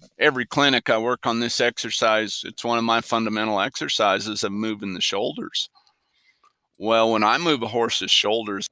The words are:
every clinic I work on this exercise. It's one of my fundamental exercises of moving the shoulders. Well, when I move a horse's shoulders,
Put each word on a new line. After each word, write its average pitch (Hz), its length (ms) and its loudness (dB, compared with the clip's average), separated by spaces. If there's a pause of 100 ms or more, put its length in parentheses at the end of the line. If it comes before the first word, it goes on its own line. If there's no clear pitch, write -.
(180)
every 127 260 2
clinic 135 460 2
I 113 80 4
work 120 280 -2
on 117 140 0
this 117 200 0
exercise. 110 840 0
It's - 200 -10
one 117 120 0
of 117 80 0
my 113 160 2
fundamental 110 600 -2
exercises 104 840 0
of 101 80 -4
moving 104 420 -6
the 90 60 -8
shoulders. - 720 -4 (1080)
Well, 113 360 2
when 107 100 2
I 113 160 4
move 156 240 0
a 113 60 -4
horse's 113 420 -2
shoulders, 104 600 0